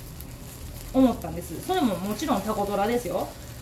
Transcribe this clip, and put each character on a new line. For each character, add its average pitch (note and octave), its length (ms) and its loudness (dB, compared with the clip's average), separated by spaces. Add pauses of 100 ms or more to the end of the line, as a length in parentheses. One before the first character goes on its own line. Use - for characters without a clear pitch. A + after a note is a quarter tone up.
(960)
思 B3+ 180 8
っ - 60 -2
た E3 100 -6
ん D#3+ 60 -6
で E3+ 80 -4
す。 - 240 -8
そ F#4 80 2
れ F#4 60 4
も A3 160 4
も G3+ 180 -2
ち D4+ 120 -2
ろ A3 120 2
ん F#3+ 40 0
タ G#3+ 120 -2
コ G3+ 100 0
ト G3+ 120 0
ラ G3+ 100 4
で A#3+ 100 2
す - 120 -2
よ。 F3+ 180 0 (340)